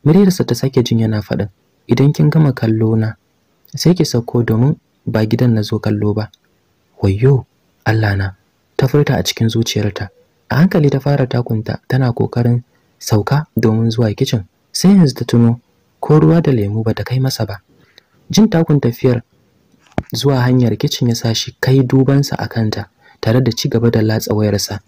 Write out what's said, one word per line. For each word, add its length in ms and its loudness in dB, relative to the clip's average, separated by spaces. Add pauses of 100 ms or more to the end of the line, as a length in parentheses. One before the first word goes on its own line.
Muryarsa 400 4
ta 100 -2
sake 280 -2
jin 180 0
yana 220 -2
faɗin, 260 -6 (400)
"Idan 240 2
kin 180 2
gama 220 2
kallo 440 0
na, 180 -2 (640)
sai 180 2
ki 100 0
sauko 400 -2
domin 320 0 (300)
ba 200 0
gidan 280 2
na 80 0
zo 160 -6
kallo 360 -2
ba." 160 -6 (720)
"Wayyo, 420 2 (400)
Allah 320 0
na," 120 -4 (480)
ta 100 0
furta 300 2
a 80 -2
cikin 240 -2
zuciyarta. 600 -4 (420)
A 60 -2
hankali 340 2
ta 100 -2
fara 260 0
takunta, 640 -4
tana 240 0
kokarin 500 0 (360)
sauka 480 -2 (100)
domin 340 0
zuwa 240 -2
kicin. 300 -2 (280)
Sai 220 2
yanzu 200 4
ta 100 -8
tuno 360 2 (400)
ko 200 2
ruwa 220 4
da 100 0
lemu 320 -2
bata 200 -4
kai 140 -4
masa 280 -2
ba. 140 -12 (680)
Jin 180 4
takun 320 2
tafiyar 420 0 (920)
zuwa 300 0
hanyar 320 2
kicin 320 -2
ya 60 0
sa 200 -4
shi 260 -8
kai 220 2
dubansa 560 0
a 100 -8
kanta, 380 -4 (340)
tare 200 2
da 120 0
ci 160 -6
gaba 220 2
da 120 0
latsa 320 -2
wayarsa. 540 -2